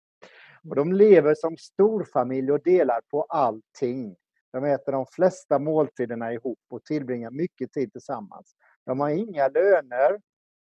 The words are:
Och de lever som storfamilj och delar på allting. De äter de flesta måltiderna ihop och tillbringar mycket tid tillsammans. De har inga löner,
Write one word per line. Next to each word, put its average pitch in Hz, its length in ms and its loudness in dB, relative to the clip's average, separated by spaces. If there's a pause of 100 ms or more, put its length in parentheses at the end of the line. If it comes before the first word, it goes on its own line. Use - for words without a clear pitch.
(720)
Och - 60 -6
de 151 160 0
lever 185 420 6
som 165 220 -6
storfamilj 139 960 -2
och 147 100 0
delar 147 380 2 (100)
på - 120 -2
allting. 120 920 -4 (360)
De 131 120 -6
äter 139 280 -2
de 131 140 -4
flesta 175 520 0
måltiderna 131 760 -2
ihop 120 260 -8 (120)
och - 140 -14
tillbringar 123 460 -6
mycket 139 420 -8
tid 127 200 -6
tillsammans. 107 600 -14 (320)
De 131 140 -4
har 147 100 0
inga 160 380 -2
löner, 156 720 2 (460)